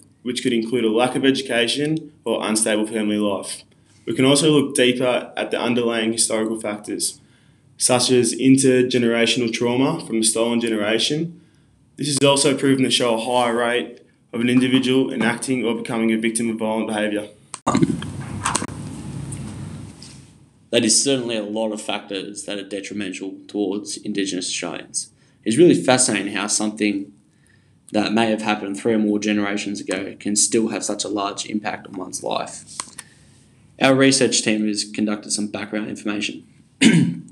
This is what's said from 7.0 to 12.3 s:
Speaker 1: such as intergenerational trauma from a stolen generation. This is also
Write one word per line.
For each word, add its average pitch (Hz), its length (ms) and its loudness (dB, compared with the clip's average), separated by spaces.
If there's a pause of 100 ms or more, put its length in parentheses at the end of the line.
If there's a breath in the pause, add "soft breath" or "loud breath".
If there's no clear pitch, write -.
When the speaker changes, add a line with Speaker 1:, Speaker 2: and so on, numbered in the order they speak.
Speaker 1:
such 123 340 2
as 123 240 4
intergenerational 127 1160 4
trauma 127 540 0
from 113 120 -4
a 110 60 0
stolen 117 380 2
generation. 113 800 0 (560 soft breath)
This 143 120 -4
is 135 140 0
also 139 320 4